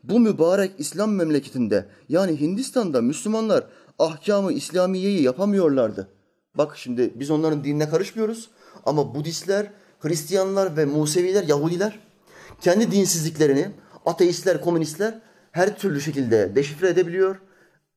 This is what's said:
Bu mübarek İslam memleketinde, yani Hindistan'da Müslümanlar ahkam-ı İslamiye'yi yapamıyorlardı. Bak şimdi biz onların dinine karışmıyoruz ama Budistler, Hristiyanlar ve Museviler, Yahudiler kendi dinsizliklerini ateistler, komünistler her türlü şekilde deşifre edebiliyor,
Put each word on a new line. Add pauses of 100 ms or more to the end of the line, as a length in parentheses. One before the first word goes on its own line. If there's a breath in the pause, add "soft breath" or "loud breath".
Bu
mübarek
İslam
memleketinde, (220 loud breath)
yani
Hindistan'da
Müslümanlar (320 loud breath)
ahkam-ı
İslamiye'yi
yapamıyorlardı. (460)
Bak
şimdi
biz
onların
dinine
karışmıyoruz (360 loud breath)
ama
Budistler, (280 soft breath)
Hristiyanlar
ve
Museviler,
Yahudiler (600 loud breath)
kendi
dinsizliklerini (360 loud breath)
ateistler,
komünistler (320 soft breath)
her
türlü
şekilde
deşifre
edebiliyor, (560 soft breath)